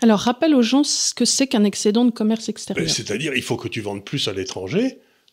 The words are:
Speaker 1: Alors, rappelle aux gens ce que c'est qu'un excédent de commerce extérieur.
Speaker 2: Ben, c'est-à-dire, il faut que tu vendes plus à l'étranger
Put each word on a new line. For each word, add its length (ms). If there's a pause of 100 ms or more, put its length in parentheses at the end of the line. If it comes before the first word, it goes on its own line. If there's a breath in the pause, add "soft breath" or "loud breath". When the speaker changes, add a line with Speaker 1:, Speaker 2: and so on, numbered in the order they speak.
Speaker 1:
Alors, 180
rappelle 360
aux 60
gens 240
ce 280
que 120
c'est 200
qu'un 200
excédent 400
de 40
commerce 380
extérieur. 400
Speaker 2:
Ben, 40
c'est-à-dire, 440
il 60
faut 160
que 100
tu 140
vendes 240
plus 240
à 40
l'étranger 640 (340 soft breath)